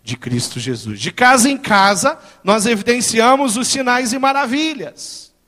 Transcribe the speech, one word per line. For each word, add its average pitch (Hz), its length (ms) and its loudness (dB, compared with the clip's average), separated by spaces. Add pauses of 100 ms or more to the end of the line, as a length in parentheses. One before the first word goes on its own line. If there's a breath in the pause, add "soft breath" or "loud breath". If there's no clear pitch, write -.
de - 160 -10
Cristo 120 440 -6
Jesus. 110 400 -6
De 143 100 -6
casa 247 400 4
em 277 80 -4
casa, 202 580 2 (280 loud breath)
nós 202 220 2
evidenciamos 240 880 2
os 247 100 -2
sinais 254 460 -2
e 269 80 -4
maravilhas. 269 1120 -4 (140)